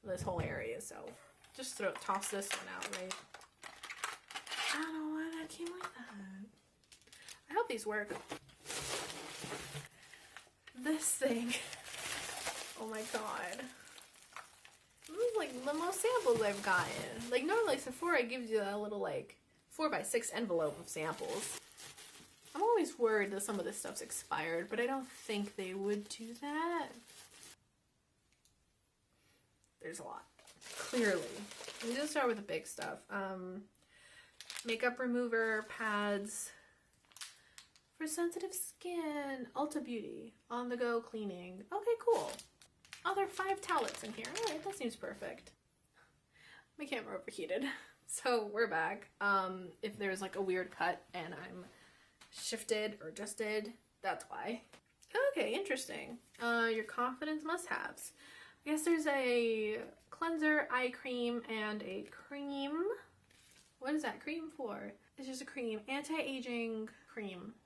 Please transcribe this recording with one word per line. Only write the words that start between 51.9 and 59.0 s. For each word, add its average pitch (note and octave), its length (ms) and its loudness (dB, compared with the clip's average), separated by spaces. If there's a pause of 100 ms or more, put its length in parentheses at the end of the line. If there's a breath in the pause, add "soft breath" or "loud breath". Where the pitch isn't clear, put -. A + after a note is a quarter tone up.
shifted G#3+ 720 -2
or D#3+ 80 -8
adjusted, G#3+ 640 -2 (300)
that's F3 260 0
why. - 320 -4 (680)
Okay, A3+ 240 2
interesting. C4 640 -2 (220)
Uh, A#3 300 6
your A3 120 2
confidence C#4+ 600 0
must-haves. - 680 -2 (520 loud breath)
I D4 60 -4
guess D4+ 140 4
there's D#4+ 240 6